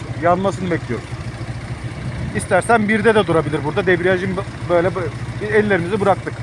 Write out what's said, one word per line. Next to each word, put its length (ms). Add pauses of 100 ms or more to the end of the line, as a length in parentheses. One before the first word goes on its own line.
(220)
yanmasını 480
bekliyoruz. 380 (1300)
İstersen 520
birde 260
de 120
durabilir 380
burada. 220
Debriyajın 500
bö-, 320
böyle 200
bö-, 640
ellerimizi 480
bıraktık. 420